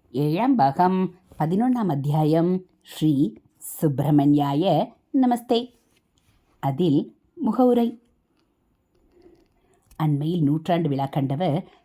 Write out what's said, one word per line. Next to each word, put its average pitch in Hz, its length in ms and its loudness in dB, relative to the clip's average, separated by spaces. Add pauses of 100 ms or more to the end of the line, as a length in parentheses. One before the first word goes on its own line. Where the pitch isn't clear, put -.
(120)
ஏழாம் 165 420 0
பாகம் 180 440 2 (400)
பதினொன்னாம் 208 520 0
அத்தியாயம் 156 640 0 (300)
ஸ்ரீ - 280 -2 (480)
சுப்பிரமணியாய 147 1160 0 (480)
நமஸ்தே. 240 360 0 (1040)
அதில் 143 380 0 (340)
முகவுரை. 240 540 2 (2000)
அண்மையில் 156 460 -2
நூற்றாண்டு 160 460 0
விழா 135 180 -2
கண்டவர் 139 520 -2 (260)